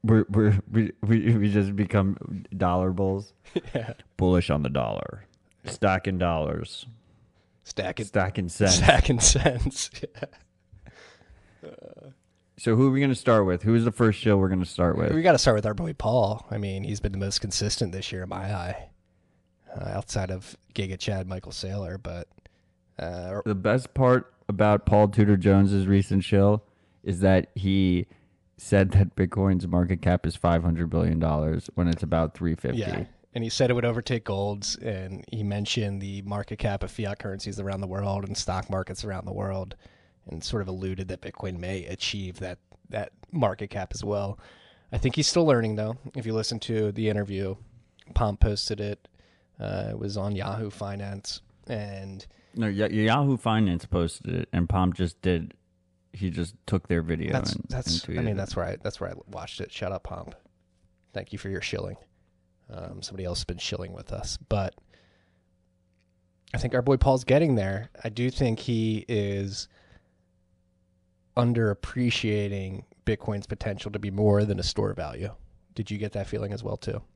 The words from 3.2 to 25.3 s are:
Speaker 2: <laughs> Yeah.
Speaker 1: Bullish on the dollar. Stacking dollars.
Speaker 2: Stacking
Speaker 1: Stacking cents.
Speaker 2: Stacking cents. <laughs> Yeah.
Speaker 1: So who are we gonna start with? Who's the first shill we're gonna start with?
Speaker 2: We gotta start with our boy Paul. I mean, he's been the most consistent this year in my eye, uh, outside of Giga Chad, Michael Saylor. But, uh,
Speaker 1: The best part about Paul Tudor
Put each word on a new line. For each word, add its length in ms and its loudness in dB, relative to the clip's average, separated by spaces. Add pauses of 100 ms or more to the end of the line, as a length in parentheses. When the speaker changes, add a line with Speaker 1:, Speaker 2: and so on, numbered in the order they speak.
Speaker 2:
<laughs> 200 -6
Yeah. 180 -4 (240)
Speaker 1:
Bullish 340 4
on 120 2
the 60 0
dollar. 560 -4 (400)
Stacking 540 0
dollars. 680 -2 (760)
Speaker 2:
Stacking 440 -6
Speaker 1:
Stacking 420 0
cents. 280 4
Speaker 2:
Stacking 440 6
cents. 760 2
<laughs> 40 -12 (1600)
Yeah. 60 -16 (920)
Speaker 1:
So 180 2
who 120 6
are 20 6
we 100 2
gonna 140 4
start 320 4
with? 160 2
Who's 220 4
the 80 2
first 260 4
shill 200 6
we're 100 4
gonna 160 2
start 340 0
with? 140 0
Speaker 2:
We 100 2
gotta 160 6
start 160 4
with 120 0
our 80 -2
boy 180 -4
Paul. 580 0
I 80 -4
mean, 240 -4
he's 180 -6
been 120 -2
the 60 -6
most 220 -2
consistent 520 -2
this 200 -8
year 120 -8
in 40 -10
my 240 -6
eye, 360 -8 (840)
uh, 160 -8
outside 400 -6
of 260 -10 (180)
Giga 240 -6
Chad, 300 -4
Michael 240 -10
Saylor. 500 -8
But, 260 -12 (720)
uh, 460 -8
Speaker 1:
The 100 0
best 400 0
part 380 4 (160)
about 380 4
Paul 220 6
Tudor 280 6